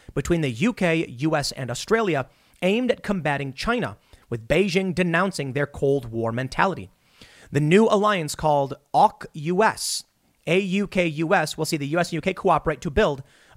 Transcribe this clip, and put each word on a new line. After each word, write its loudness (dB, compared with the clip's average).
between 0
the 0
U 0
K, 0
U -2
S, -2
and -8
Australia 0
aimed 0
at -2
combating -2
China, -4
with -6
Beijing 2
denouncing 0
their 0
Cold 0
War -2
mentality. -2
The 0
new 6
alliance 2
called 0
auk 4
U 0
S, -2
A 4
U -2
K 0
U 0
S, 0
will -2
see -2
the -4
U 0
S 0
and -8
U -4
K -2
cooperate 0
to -6
build 2